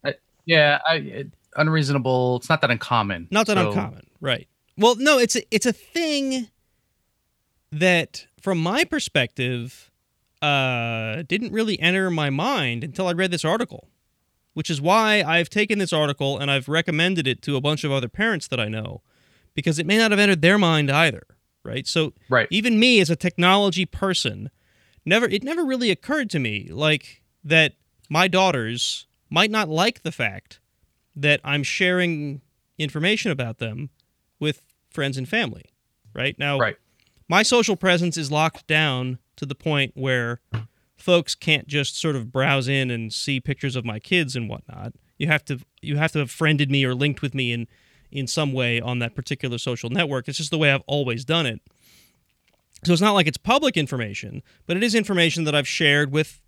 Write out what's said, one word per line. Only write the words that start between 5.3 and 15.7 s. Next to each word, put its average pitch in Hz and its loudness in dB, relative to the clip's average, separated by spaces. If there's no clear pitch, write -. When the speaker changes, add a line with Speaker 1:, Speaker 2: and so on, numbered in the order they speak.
Speaker 2:
a, 233 -2
it's 220 2
a 226 2
thing 277 -4
that, 165 0
from 190 0
my 202 2
perspective, 127 -4
uh, 120 -2
didn't 214 -4
really 220 -2
enter 185 2
my 156 0
mind 139 -2
until 175 -4
I 175 0
read 180 0
this 165 -4
article, 208 -2
which - -6
is 147 -2
why 208 4
I've 165 0
taken 208 0